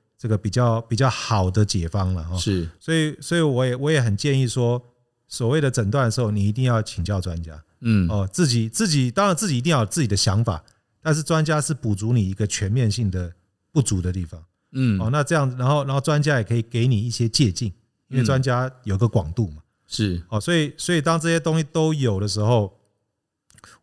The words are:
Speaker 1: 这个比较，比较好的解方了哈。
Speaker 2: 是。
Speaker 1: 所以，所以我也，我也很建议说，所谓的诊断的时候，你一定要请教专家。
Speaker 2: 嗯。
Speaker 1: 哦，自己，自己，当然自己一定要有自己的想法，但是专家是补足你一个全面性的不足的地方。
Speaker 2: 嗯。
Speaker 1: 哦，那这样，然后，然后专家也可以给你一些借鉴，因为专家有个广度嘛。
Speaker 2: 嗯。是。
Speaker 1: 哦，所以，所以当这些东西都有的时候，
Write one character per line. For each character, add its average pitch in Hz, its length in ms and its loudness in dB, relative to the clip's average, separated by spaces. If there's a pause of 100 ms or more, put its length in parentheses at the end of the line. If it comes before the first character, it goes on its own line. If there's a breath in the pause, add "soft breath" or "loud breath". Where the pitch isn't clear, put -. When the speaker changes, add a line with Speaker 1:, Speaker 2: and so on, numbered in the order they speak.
(180)
Speaker 1:
这 117 100 -6
个 107 80 2
比 98 140 -4
较， 117 320 2
比 113 140 -4
较 131 120 4
好 101 420 0
的 104 140 4
解 87 240 -2
方 92 260 -2
了 85 100 -6
哈。 85 120 -6
Speaker 2:
是。 90 320 -2 (120)
Speaker 1:
所 160 140 -2
以， 156 260 0
所 170 160 -4
以 170 40 2
我 131 240 2
也， 123 120 0
我 143 140 -2
也 151 100 2
很 107 160 2
建 139 220 0
议 131 100 2
说， 120 340 0 (460)
所 117 200 -4
谓 151 120 2
的 143 100 2
诊 104 200 0
断 131 160 2
的 113 40 2
时 127 100 -2
候， 110 100 0
你 101 180 2
一 107 40 2
定 127 120 -2
要 117 180 2
请 - 220 -6
教 98 160 -2
专 85 220 -6
家。 76 200 -14 (180)
Speaker 2:
嗯。 104 280 2
Speaker 1:
哦， 98 220 0
自 180 160 2
己， 117 220 0
自 220 200 -2
己， 135 220 2
当 196 160 2
然 185 100 2
自 214 120 -2
己 131 100 0
一 - 20 0
定 151 100 0
要 143 100 4
有 107 60 2
自 170 140 -2
己 135 60 2
的 101 100 0
想 101 280 2
法， 82 200 -4 (380 soft breath)
但 156 120 0
是 156 80 -2
专 156 220 0
家 151 160 0
是 147 140 -2
补 110 200 -2
足 107 180 -2
你 107 160 2
一 95 40 -4
个 101 140 -2
全 98 240 -4
面 117 200 2
性 110 200 -2
的 87 220 -6 (400)
不 156 80 2
足 101 220 0
的 90 100 -2
地 90 140 -6
方。 82 180 -18 (280)
Speaker 2:
嗯。 120 280 0
Speaker 1:
哦， 107 100 0
那 143 140 0
这 165 100 0
样， 143 220 2
然 127 100 -2
后， 143 180 2
然 135 100 -4
后 139 60 0
专 147 220 2
家 143 140 2
也 113 80 0
可 117 100 -2
以 117 60 2
给 113 260 -2
你 117 140 2
一 120 80 -4
些 117 180 -2
借 113 240 2
鉴， 98 220 -4 (360)
因 131 100 -2
为 123 40 4
专 131 180 2
家 127 300 0 (140)
有 98 140 -2
个 113 100 4
广 85 240 0
度 107 160 -2
嘛。 73 80 -14
Speaker 2:
嗯。 76 60 -20 (260)
是。 90 400 -2
Speaker 1:
哦， 107 120 -4
所 170 140 -2
以， 151 220 0
所 - 180 -2
以 156 80 2
当 165 160 0
这 160 100 -2
些 165 120 0
东 160 180 0
西 160 60 0
都 156 280 0
有 120 280 0
的 104 80 -2
时 98 100 -4
候， 107 400 2 (1040 loud breath)